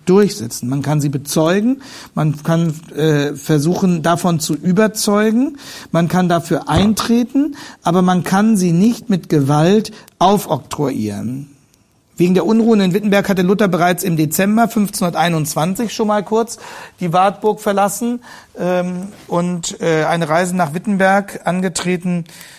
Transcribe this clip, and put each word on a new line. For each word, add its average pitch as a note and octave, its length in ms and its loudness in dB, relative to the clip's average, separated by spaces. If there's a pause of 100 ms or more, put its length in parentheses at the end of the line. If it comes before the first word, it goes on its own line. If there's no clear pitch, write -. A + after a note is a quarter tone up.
durchsetzen. F3+ 640 0
Man C#3 140 -2
kann D3 180 0
sie D3 80 0
bezeugen, F3 720 0 (340)
man D3+ 280 -2
kann, E3 360 0 (160)
äh, D3 400 0
versuchen, D#3+ 680 0
davon E3+ 360 0
zu D#3 160 -4
überzeugen, G#3+ 1040 0 (360)
man E3 160 2
kann F3+ 200 2
dafür E3 400 -2
eintreten, A#3 880 0 (260)
aber F3 200 2
man F3+ 200 2
kann G#3 360 2
sie F3 140 0
nicht G#3+ 360 2
mit F#3+ 220 -2
Gewalt D#3+ 640 2 (260)
aufoktroyieren. C3 1400 -2 (600)
Wegen F3+ 180 2
der F#3 100 2
Unruhen A3 380 4
in F3+ 100 2
Wittenberg G3+ 380 0
hatte F#3+ 100 0
Luther F#3+ 280 2
bereits F3 360 0
im E3 140 0
Dezember G3 500 2
fünfzehnhunderteinundzwanzig E3+ 1300 -2
schon A3 120 -2
mal G#3 160 0
kurz A3 360 -2 (420)
die E3 140 -2
Wartburg G3+ 480 0
verlassen, G#3 580 -2 (380)
ähm, F3+ 500 -4 (180)
und, F3 540 -4
äh, D#3+ 240 2
eine E3 240 0
Reise F3+ 260 0
nach E3 200 -2
Wittenberg G3 680 0
angetreten. F3 840 -2 (320)